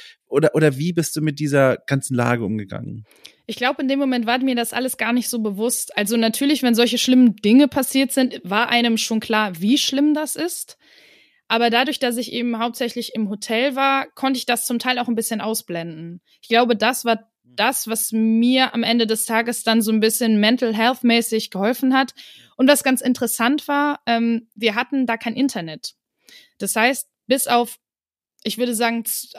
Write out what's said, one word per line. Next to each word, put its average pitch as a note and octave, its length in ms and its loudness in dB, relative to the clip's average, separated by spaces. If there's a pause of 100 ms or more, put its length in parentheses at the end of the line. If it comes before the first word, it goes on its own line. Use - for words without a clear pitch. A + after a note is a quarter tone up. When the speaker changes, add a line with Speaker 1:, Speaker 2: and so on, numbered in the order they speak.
(280)
Speaker 1:
Oder, D3+ 260 2
oder D3+ 240 2
wie E3+ 160 -2
bist E3 220 -4
du D3+ 60 -4
mit D3+ 180 -2
dieser C#3 380 2 (100)
ganzen C3+ 280 -2
Lage A#2+ 300 0
umgegangen? G#2+ 600 -8 (420)
Speaker 2:
Ich A3 80 -10
glaub, C4 240 -2
in C4+ 80 -2
dem C#4 100 0
Moment B3+ 300 0
war A#3+ 100 0
mir B3+ 180 0
das A#3 180 -4
alles B3 240 -4
gar A3+ 160 -2
nicht B3 160 0
so A#3+ 100 -4
bewusst. G#3+ 580 -4
Also G#3 180 0
natürlich, A#3 460 2
wenn A#3+ 140 4
solche A#3 240 2
schlimmen B3+ 380 6
Dinge B3+ 300 6
passiert C4+ 440 0
sind, C4 320 0
war G#3 260 0
einem A#3+ 280 2
schon A3 220 -2
klar, G#3+ 400 -2
wie A3 200 2
schlimm D4 340 2
das D4+ 220 -4
ist. - 420 -8 (720)
Aber A#3 200 2
dadurch, B3+ 300 0
dass A#3+ 180 -2
ich A#3+ 140 -6
eben A#3 260 -4
hauptsächlich A#3 560 -6
im G#3+ 160 -4
Hotel A3+ 460 -2
war, C4+ 400 0
konnte C4+ 220 -2
ich - 80 -8
das A#3+ 200 -2
zum A#3+ 140 -2
Teil B3+ 180 -2
auch A#3+ 100 -4
ein A#3+ 80 0
bisschen A3 260 -4
ausblenden. E3+ 800 -8 (200)
Ich - 60 -20
glaube, A#3 280 4
das A#3 300 0
war A3+ 240 0 (140)
das, A3 440 -2
was A3 240 -4
mir A3+ 640 2
am A#3 80 -2
Ende A#3 240 2
des G#3+ 200 -2
Tages A#3 380 -2
dann A3+ 180 2
so G#3+ 100 0
ein A3 80 2
bisschen A3 400 2
mental A3+ 360 2
health A#3 280 0
mäßig A#3 480 2
geholfen B3 420 0
hat. C4 220 0 (400)
Und C4 120 2
was C#4+ 160 4
ganz C4 180 0
interessant B3+ 640 0
war, C#4+ 400 0
ähm, A#3 480 0
wir G#3+ 180 -2
hatten B3+ 320 -2
da A3+ 120 -2
kein A3+ 180 -6
Internet. F3 580 -4 (640)
Das - 180 -6
heißt, A#3+ 320 0 (200)
bis C4 200 2
auf, A#3+ 300 0 (680)
ich G#3+ 140 -6
würde A#3+ 160 -2
sagen, A#3 320 -2
z-, - 340 -10